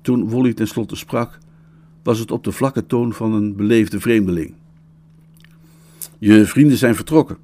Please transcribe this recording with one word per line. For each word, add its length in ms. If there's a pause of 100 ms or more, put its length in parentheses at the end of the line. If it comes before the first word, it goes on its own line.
Toen 280
Wally 240
tenslotte 420
sprak, 420 (640)
was 160
het 120
op 120
de 80
vlakke 340
toon 280
van 200
een 220
beleefde 440
vreemdeling. 540 (1600)
"Je 280
vrienden 320
zijn 180
vertrokken." 480